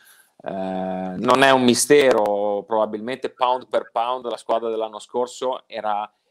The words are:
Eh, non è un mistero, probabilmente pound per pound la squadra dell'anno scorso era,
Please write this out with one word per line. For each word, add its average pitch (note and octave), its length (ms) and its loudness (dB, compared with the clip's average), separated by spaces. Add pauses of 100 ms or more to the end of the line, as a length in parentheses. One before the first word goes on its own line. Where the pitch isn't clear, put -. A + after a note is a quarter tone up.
(440)
Eh, - 60 -8
non F#2+ 920 -2
è C3+ 80 8
un C3 120 6
mistero, G#2+ 1040 4
probabilmente A2 640 -4
pound B2+ 380 -2
per - 240 -2
pound B2 360 -4
la A2+ 80 -8
squadra A#2 340 -4
dell'anno A2 280 -6
scorso B2 680 -6
era, G#2+ 420 -6 (200)